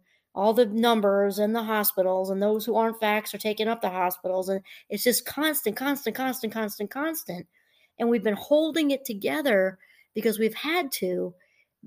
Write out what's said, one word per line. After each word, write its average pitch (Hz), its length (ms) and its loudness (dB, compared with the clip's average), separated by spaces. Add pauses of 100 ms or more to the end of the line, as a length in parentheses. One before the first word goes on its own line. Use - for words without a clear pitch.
(340)
all 208 200 2
the 240 120 6
numbers 202 720 2
and 214 160 2
the 226 80 -2
hospitals 190 680 0
and 190 120 -2
those 214 240 2
who 226 100 0
aren't 226 260 0
vaxxed 214 320 0
are 202 60 -12
taking 214 280 -2
up 226 140 -2
the 202 80 0
hospitals. 185 580 -2
And 196 140 -2 (280)
it's 208 140 -6
just - 220 0
constant, 294 500 -2
constant, 269 400 -4
constant, 254 380 -4
constant, 214 360 -6
constant. 285 580 -8 (520)
And 233 100 2
we've 233 140 2
been 208 120 0
holding 302 560 2
it 262 120 -2
together 208 760 0 (360)
because 214 260 0
we've 220 140 2
had 311 400 -2
to, 180 400 -2 (540)